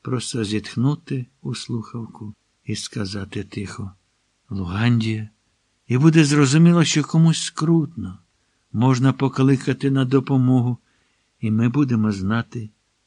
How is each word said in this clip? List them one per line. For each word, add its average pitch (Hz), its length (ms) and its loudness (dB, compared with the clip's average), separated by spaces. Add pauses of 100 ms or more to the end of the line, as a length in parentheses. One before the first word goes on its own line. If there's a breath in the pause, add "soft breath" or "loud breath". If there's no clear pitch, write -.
просто 120 420 -6
зітхнути 123 840 -4 (160)
у 131 140 -10
слухавку 110 800 -12 (320)
і 110 100 -6
сказати 101 680 -8
тихо: 101 480 -12 (580)
«Лугандія», 107 800 -2 (580)
і 123 100 0
буде 156 280 6
зрозуміло, 151 580 4
що 147 200 0
комусь 160 380 2
скрутно. 156 800 -2 (520)
Можна 127 420 2
покликати 135 760 0
на 135 140 0
допомогу, 127 720 2 (640)
і 110 120 -2
ми 113 180 2
будемо 120 420 0
знати, 107 580 -6 (380)